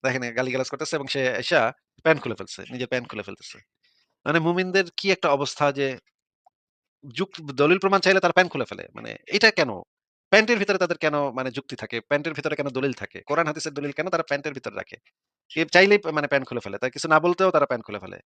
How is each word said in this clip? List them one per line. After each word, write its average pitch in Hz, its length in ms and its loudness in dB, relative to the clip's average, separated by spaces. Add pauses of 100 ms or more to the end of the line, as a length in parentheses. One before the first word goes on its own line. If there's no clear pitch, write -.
দেখেন 127 180 -2
এ 120 120 -6
গালিগালাজ 127 340 -2
করতেছে 151 280 -8
এবং 139 120 -6
সে 139 140 -2 (120)
আইসা 127 260 2 (440)
প্যান্ট 156 160 4
খুলে 113 160 -6
ফেলছে। - 320 -14
নিজের 123 200 -8
প্যান্ট 123 200 -4
খুলে 107 160 -10
ফেলতেছে। - 340 -16 (680)
মানে 151 140 2
মুমিনদের 180 540 0
কি - 180 -6
একটা 175 180 0
অবস্থা 143 420 0
যে 139 160 -2 (1160)
যুক-, 156 360 -8 (120)
দলিল 147 260 4
প্রমাণ 190 220 2
চাইলে 190 200 4
তারা 175 140 2
প্যান্ট 180 160 4
খুলে 131 160 -4
ফেলে। 95 180 -14 (100)
মানে 113 160 -14 (160)
এটা 208 240 4
কেন? 156 200 0 (640)
প্যান্টের 220 260 6
ভিতরে 196 200 0
তাদের 170 200 0
কেন 151 180 0 (180)
মানে 131 160 -6
যুক্তি 127 260 -12
থাকে? 113 240 -8
প্যান্টের 147 340 -4
ভিতরে 151 220 -4
কেন 143 120 -4
দলিল 131 260 -4
থাকে? - 280 -14
কোরআন 156 240 0
হাদিসের 151 280 -8
দলিল 143 180 -8
কেন 156 180 -6
তারা 165 140 -2
প্যান্টের 143 300 -6
ভিতরে 101 220 -10
রাখে? - 200 -12 (540)
এ 160 160 -2
চাইলেই 196 340 6
পা-, 160 140 -6
মানে 147 140 -2
প্যান্ট 135 180 0
খুলে 120 160 -6
ফেলে। 101 160 -10
তাই 127 120 -4
কিছু 143 180 -10
না 156 120 6
বলতেও 180 300 2
তারা 151 160 4
প্যান্ট 120 180 -4
খুলে - 160 -8
ফেলে। 95 260 -14